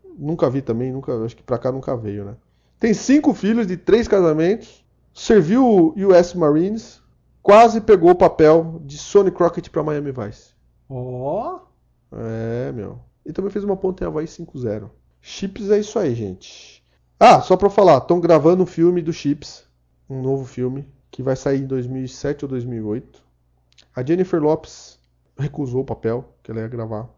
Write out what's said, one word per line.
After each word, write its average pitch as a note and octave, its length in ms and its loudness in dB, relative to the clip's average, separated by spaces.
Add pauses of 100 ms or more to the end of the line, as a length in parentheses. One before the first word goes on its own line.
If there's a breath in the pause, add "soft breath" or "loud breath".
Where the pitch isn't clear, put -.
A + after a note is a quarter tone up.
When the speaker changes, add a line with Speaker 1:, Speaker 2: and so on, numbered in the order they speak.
(180)
Speaker 1:
Nunca D3+ 320 -2
vi C3+ 100 -4
também, B2+ 320 -6
nunca, C3 320 -8
acho A#2 120 -10
que - 60 -20
pra B2 140 -6
cá B2+ 160 -4
nunca C3 240 -8
veio, G#2 280 -10
né? G2+ 100 -14 (440)
Tem A3+ 140 0
cinco D4 400 2
filhos A3 340 -2
de F3+ 100 -6
três G#3+ 300 2
casamentos, F3+ 800 0 (300)
serviu G#3+ 500 2
o F#3 320 4
U G3 160 2
S F3 240 4
Marines, F3 640 -2 (420)
quase A3 380 6
pegou G3 300 6
o F3+ 40 6
papel E3 680 4
de C#3+ 140 -18
Sonny G3 320 2
Crockett E3+ 400 -4
pra D#3+ 120 -4
Miami D3 300 -6
Vice. A2 380 -12 (380)
Speaker 2:
Ó. C3+ 720 -8 (520)
Speaker 1:
É, A2+ 600 -8
meu. A#2 280 -12 (240)
E - 80 -14
também G3 180 -6
fez G#3 140 -6
uma G3 120 -2
ponta F#3+ 280 -6
em - 20 -6
Havaí D#3 220 -6
cinco E3 300 -18
zero. A2 320 -8 (320)
Chips G3 480 -10
é G#3 80 4
isso G#3 200 -4
aí, D#3 160 -2
gente. - 680 -12 (340)
Ah, G3 220 8
só - 160 2
pra G3 140 2
falar, F3 320 6
tão F3 180 0
gravando E3+ 420 4
um F3 40 2
filme F3 360 0
do D#3+ 100 -6
Chips, - 520 -8 (440)
um C3 140 -10
novo C3+ 220 -4
filme, B2+ 420 -8 (240)
que - 120 -12
vai C3 120 -2
sair C#3 280 -2
em C#3 40 -8
dois C3 200 -6
mil C3 180 -8
e B2 40 -10
sete C#3+ 360 -8
ou C#3 40 -10
dois B2+ 160 -6
mil A#2+ 140 -8
e A2 80 -8
oito. - 340 -8 (760)
A B2 100 -8
Jennifer F3+ 360 -2
Lopez - 600 -4 (360)
recusou C3+ 440 -6
o C3+ 40 -8
papel A#2 480 -6 (100)
que - 80 -20
ela A2 100 -10
ia A2+ 80 -10
gravar. A2+ 500 -10